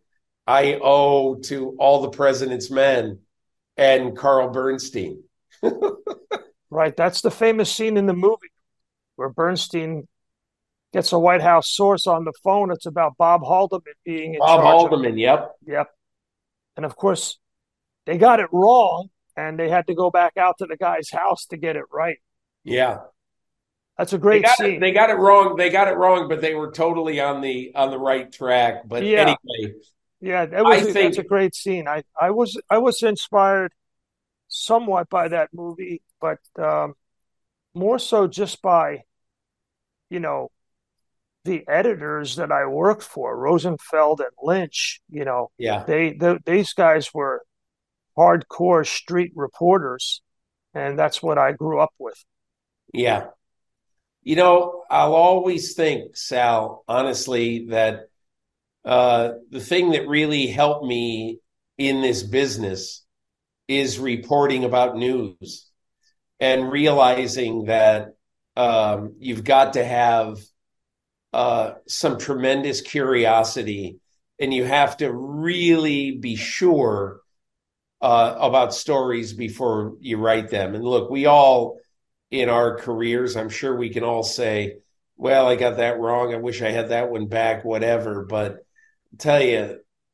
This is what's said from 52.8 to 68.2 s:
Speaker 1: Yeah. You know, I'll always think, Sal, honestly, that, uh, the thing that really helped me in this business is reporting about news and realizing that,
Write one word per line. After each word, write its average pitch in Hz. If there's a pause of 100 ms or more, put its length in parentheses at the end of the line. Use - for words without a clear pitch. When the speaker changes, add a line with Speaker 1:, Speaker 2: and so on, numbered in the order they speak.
Speaker 1:
Yeah. 117 (960)
You 156
know, 175
I'll 151
always 180
think, 151
Sal, 117
honestly, 120
that, 110 (760)
uh, 120 (180)
the 127
thing 175
that 139
really 147
helped 147
me 117 (380)
in 139
this 117
business 107 (640)
is 135
reporting 131
about 123
news 117 (720)
and 131
realizing 127
that, 107 (400)